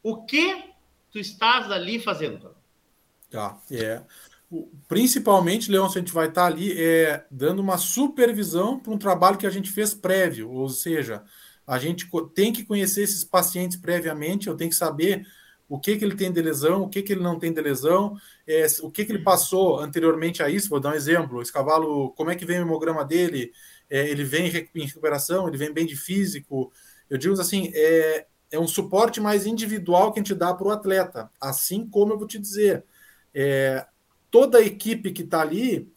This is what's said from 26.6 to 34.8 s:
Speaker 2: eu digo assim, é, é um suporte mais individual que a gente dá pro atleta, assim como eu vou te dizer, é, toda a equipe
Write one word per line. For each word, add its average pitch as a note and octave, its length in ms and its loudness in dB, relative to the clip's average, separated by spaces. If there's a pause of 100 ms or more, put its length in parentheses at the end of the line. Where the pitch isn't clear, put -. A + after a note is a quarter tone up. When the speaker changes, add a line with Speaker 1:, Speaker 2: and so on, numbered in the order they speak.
Speaker 2:
eu C3+ 80 -4
digo D#3+ 240 0
assim, F#3+ 320 -2
é, D#3 540 4 (240)
é D3+ 80 -2
um E3+ 80 0
suporte G#3 520 0
mais G#3 280 0
individual G#3+ 680 2
que A3+ 60 -4
a G3+ 40 -2
gente G3+ 120 -2
dá F3 180 0
pro G3 160 -2
atleta, F#3+ 600 -2 (100)
assim F3 480 -4
como G#3 240 4
eu G#3 60 -4
vou G#3 80 -8
te A3 100 -12
dizer, G3+ 480 2 (480)
é, C3+ 520 0 (460)
toda A#3+ 280 8
a - 20 10
equipe G#3 500 -2